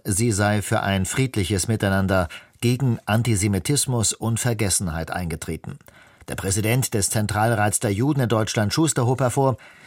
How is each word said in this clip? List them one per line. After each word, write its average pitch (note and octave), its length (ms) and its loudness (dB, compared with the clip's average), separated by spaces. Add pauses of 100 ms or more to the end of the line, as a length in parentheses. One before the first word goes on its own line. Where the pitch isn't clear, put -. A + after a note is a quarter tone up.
sie A2+ 260 0
sei G#2 300 2
für G#2+ 220 -2
ein F#2+ 240 0
friedliches G#2+ 600 0
Miteinander F#2+ 600 2 (320)
gegen B2 460 2
Antisemitismus A2 1040 0
und A2+ 260 -2
Vergessenheit G2 720 -2
eingetreten. E2 680 -8 (500)
Der - 60 -8
Präsident A2 580 0
des G#2+ 160 0
Zentralrats G#2+ 720 0
der G#2 140 0
Juden C#3 260 0
in A#2 80 2
Deutschland, A2 460 0
Schuster, C#3+ 320 2
hob B2+ 160 0
hervor, C3+ 340 2 (300)